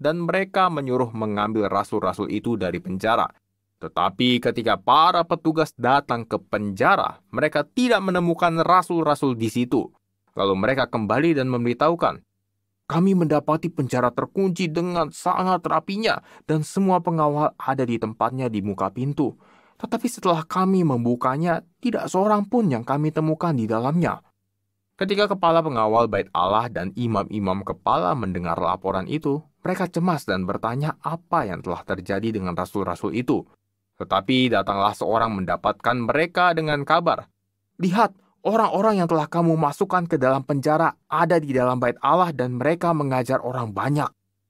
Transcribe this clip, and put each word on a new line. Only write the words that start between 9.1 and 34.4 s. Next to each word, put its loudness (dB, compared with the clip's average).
di -2
situ. 0
Lalu 2
mereka 0
kembali 0
dan 0
memberitahukan, 0
"Kami 4
mendapati 2
penjara 0
terkunci -2
dengan -2
sangat 0
rapinya -2
dan 0
semua 2
pengawal 2
ada -2
di -2
tempatnya -2
di -4
muka -4
pintu. -2
Tetapi -6
setelah -2
kami 2
membukanya, 0
tidak -2
seorang 2
pun 2
yang -2
kami 0
temukan 0
di 0
dalamnya." 0
Ketika 0
kepala 2
pengawal 2
bait -2
Allah 0
dan -6
imam-imam -2
kepala 0
mendengar -4
laporan -2
itu, -2
mereka -4
cemas 0
dan -4
bertanya -4
apa -4
yang -10
telah -6
terjadi -4
dengan -4
rasul-rasul -4
itu. 0
Tetapi 2